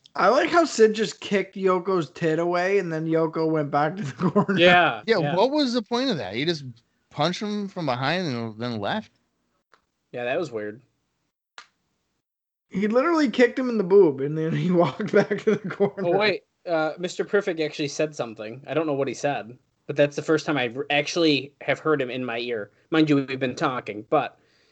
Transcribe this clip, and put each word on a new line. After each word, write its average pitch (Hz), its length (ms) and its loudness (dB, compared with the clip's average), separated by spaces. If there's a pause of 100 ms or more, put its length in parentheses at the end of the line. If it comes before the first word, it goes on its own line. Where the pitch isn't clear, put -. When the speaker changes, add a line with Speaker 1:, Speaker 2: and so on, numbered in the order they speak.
(160)
Speaker 1:
I 175 120 4
like 285 220 4
how 339 160 4
Sid 220 280 6
just 202 280 -4
kicked 190 340 -2
Yoko's 185 540 0
tit 156 280 -2
away, 175 420 0
and 175 120 -2
then 160 160 -4
Yoko 160 420 0
went 151 220 0
back 147 240 0
to 208 80 -8
the 139 80 -6
<laughs> 170 180 -2
corner. 190 300 2
Speaker 2:
Yeah, 170 480 6
Speaker 3:
Yeah, 220 120 2
Speaker 2:
yeah. 147 160 0
Speaker 3:
what 226 160 4
was 285 220 0
the 247 80 -2
point 247 280 -2
of 190 80 -2
that? 101 180 -6
He 127 80 -2
just 156 220 -4 (440)
punched 165 320 -2
him 208 280 -4
from 175 160 -6
behind 139 420 -2
and 117 320 -6
then 117 200 -6
left? 147 320 -4 (1000)
Speaker 2:
Yeah, 123 140 -8
that 131 120 -2
was 160 140 -4
weird. 107 300 -8 (1900)
Speaker 1:
He 196 180 -2
literally 285 420 2
kicked 240 280 2
him 254 120 -2
in 233 80 -2
the 202 80 0
boob, 175 340 6
and 147 180 -4
then 160 160 -2
he 151 180 -2
<laughs> - 0 -
walked 175 420 0
back 185 160 4 (140)
to 208 120 2
the 196 140 -8
corner. 196 360 -2
Speaker 2:
Oh, 175 120 2
wait. 202 260 0 (240)
Uh, 156 320 0
Mister 180 240 -6
Perfect 190 380 0
actually 151 260 -4
said 156 280 -4
something. 113 520 -10
I 131 60 -8
don't 160 140 0
know 147 60 -2
what 135 140 -2
he 120 60 -6
said, 123 440 -6 (300)
but 147 80 -8
that's 147 220 2
the 156 40 -4
first 156 240 0
time 156 120 0
I 123 160 -2 (160)
actually 147 720 0
have 139 180 -2
heard 151 220 0
him 123 100 -4
in 127 140 -6
my 117 140 -6
ear. 120 300 -6 (220)
Mind 160 180 4
you, 147 60 6
we've 131 240 -2
been 127 160 -2
talking, 117 560 -6
but 139 260 0 (340)